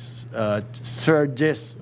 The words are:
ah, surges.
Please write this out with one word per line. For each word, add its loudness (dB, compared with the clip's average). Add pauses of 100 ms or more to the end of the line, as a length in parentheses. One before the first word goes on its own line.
(320)
ah, 0 (160)
surges. 2